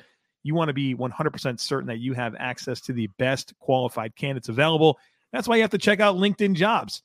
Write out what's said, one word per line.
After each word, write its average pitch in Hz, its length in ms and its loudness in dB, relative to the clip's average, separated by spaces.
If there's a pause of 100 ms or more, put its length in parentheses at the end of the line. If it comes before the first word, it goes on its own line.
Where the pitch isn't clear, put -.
(440)
you 151 120 -2
want 165 140 0
to 143 40 -4
be 135 200 -2
one 120 180 -4
hundred 151 200 -2
percent 123 280 -6
certain 135 280 -4
that 117 120 -6
you 127 140 -4
have 120 240 -4
access 127 440 -8
to - 120 -8
the 113 140 -2 (100)
best 131 420 -2
qualified 123 560 -2
candidates 139 340 -6
available. 151 480 4 (360)
That's 247 140 -4
why 233 100 4
you 226 60 6
have 220 80 0
to 208 60 0
check 202 220 2
out 202 160 4
LinkedIn 196 380 2
Jobs. 196 520 0